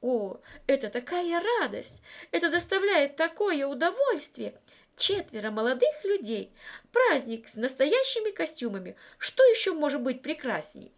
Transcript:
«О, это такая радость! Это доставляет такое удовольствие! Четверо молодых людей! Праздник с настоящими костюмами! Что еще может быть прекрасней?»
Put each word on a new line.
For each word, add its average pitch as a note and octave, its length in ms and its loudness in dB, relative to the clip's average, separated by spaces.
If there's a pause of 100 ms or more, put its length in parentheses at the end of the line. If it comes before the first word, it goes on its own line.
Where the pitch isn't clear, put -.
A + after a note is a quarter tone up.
«О, A3+ 360 -2 (280)
это C4+ 220 2
такая E4+ 540 -2 (180)
радость! G#3 420 -6 (280)
Это E4+ 200 0
доставляет F4 680 2
такое E4 500 0
удовольствие! D#4 880 -2 (420)
Четверо A3+ 540 -2
молодых A#3+ 540 0
людей! A3+ 480 -2 (380)
Праздник B3 580 2
с - 60 -18
настоящими G#4 800 0
костюмами! G3 640 -6 (220)
Что - 260 2
еще A4+ 300 6
может D4 280 0
быть B3 200 -2
прекрасней?» A#3+ 760 -6